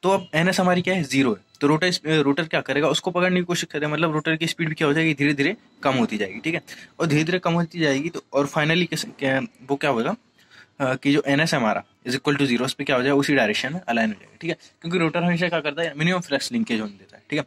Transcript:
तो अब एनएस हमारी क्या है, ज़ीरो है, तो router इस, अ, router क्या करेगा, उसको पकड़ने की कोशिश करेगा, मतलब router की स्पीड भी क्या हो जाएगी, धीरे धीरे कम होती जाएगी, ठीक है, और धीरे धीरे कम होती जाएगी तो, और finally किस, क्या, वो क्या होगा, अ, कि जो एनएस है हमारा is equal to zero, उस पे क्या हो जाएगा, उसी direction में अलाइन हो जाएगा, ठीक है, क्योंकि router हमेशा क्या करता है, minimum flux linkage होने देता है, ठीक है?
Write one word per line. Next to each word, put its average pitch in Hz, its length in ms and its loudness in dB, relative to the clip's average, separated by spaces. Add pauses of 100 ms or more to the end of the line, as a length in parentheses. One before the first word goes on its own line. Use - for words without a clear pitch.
तो 180 60 2
अब 196 240 0
एनएस 180 260 2
हमारी 180 220 2
क्या 185 140 -2
है, 175 80 -2
ज़ीरो 131 300 2
है, - 80 -6 (200)
तो 147 60 2
router 156 200 4
इस, 180 180 -2
अ, 156 160 2
router 143 260 0
क्या 156 140 -2
करेगा, 139 260 0
उसको 170 240 0
पकड़ने 180 280 2
की 180 40 0
कोशिश 175 280 -4
करेगा, 151 160 -4
मतलब 151 260 0
router 156 220 0
की 160 120 -4
स्पीड 160 220 -4
भी 156 60 -6
क्या 156 120 0
हो 143 60 4
जाएगी, 160 200 2
धीरे 147 200 0
धीरे 147 220 0 (280)
कम 135 120 2
होती 113 220 0
जाएगी, 101 220 -4
ठीक 160 140 -4
है, 165 80 -4 (380)
और 170 80 0
धीरे 151 160 2
धीरे 175 160 0
कम 170 140 0
होती 170 260 -2
जाएगी 147 300 0
तो, - 140 -10 (100)
और 143 140 2
finally 165 400 0
किस, - 160 -6 (160)
क्या, 135 200 0
वो 131 360 -6
क्या 143 160 0
होगा, 127 240 -2 (640)
अ, 131 160 0
कि 139 180 0
जो 147 140 2
एनएस 147 260 2
है 147 60 2
हमारा 107 240 0 (240)
is 123 80 -2
equal 143 240 -2
to 139 80 4
zero, 120 140 2
उस 127 120 -2
पे 143 100 -8
क्या 139 120 2
हो 123 80 2
जाएगा, 139 120 2
उसी 143 200 2
direction 120 380 0
में 180 80 -8
अलाइन 113 280 0
हो 104 60 -6
जाएगा, - 260 -20
ठीक 165 80 -6
है, 165 80 -6 (240)
क्योंकि 170 160 -4
router 170 260 0
हमेशा 175 260 2
क्या 165 100 0
करता 147 220 -4
है, 160 160 -2
minimum 175 220 0
flux 139 320 -4
linkage 113 300 -2
होने 104 120 -8
देता 98 240 -20
है, - 120 -20
ठीक 147 100 -2
है? 139 80 -6